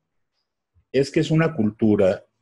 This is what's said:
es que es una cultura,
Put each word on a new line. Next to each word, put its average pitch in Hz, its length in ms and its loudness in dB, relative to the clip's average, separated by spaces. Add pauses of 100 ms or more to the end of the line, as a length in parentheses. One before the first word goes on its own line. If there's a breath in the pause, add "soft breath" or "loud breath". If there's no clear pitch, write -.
(920)
es 139 200 0
que 170 80 -2
es 156 120 -2
una 160 220 0
cultura, 104 720 0 (160)